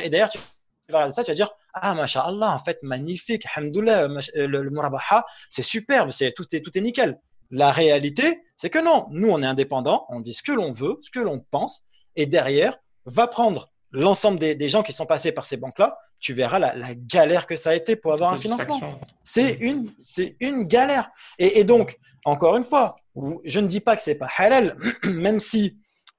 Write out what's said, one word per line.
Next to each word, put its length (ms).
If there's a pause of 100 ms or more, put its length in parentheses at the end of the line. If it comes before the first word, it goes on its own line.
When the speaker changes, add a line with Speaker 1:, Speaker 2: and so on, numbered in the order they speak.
Speaker 1:
et 80
derrière, 200
tu 100 (500)
vas 100
regarder 160
ça, 100
tu 80
vas 20
dire, « 160 (240)
Ah, 200
masha'Allah, 580
en 80
fait, 240
magnifique, 600 (120)
hamdoulilah, 500
mach-, 300
euh, 100
le, 160
le 80
murabaha, 540 (260)
c'est 140
superbe, 480
c'est, 180
tout 240
est, 60
tout 180
est 20
nickel. » 380 (320)
La 220
réalité, 720 (120)
c'est 140
que 80
non. 320
Nous, 180
on 140
est 40
indépendants, 640
on 100
dit 120
ce 120
que 80
l'on 180
veut, 320
ce 80
que 80
l'on 220
pense, 420 (320)
et 120
derrière, 520 (260)
va 220
prendre 460 (180)
l'ensemble 480
des, 160
des 140
gens 160
qui 80
sont 140
passés 260
par 120
ces 120
banques-là, 420 (200)
tu 140
verras 260
la, 160
la 200
galère 520
que 80
ça 160
a 40
été 220
pour 160
avoir 200
un 60
financement. 420
Speaker 2:
Satisfaction. 280 (140)
Speaker 1:
C'est 360
Speaker 2:
Mm. 40
Speaker 1:
une, 360
c'est 420
une 240
galère. 460 (280)
Et, 220
et 40
donc, 340 (260)
encore 320
une 80
fois, 320 (480)
je 160
ne 60
dis 140
pas 140
que 80
c'est 120
pas 220
halal, 400 (140)
<clears throat> 140
même 340
si, 400 (400)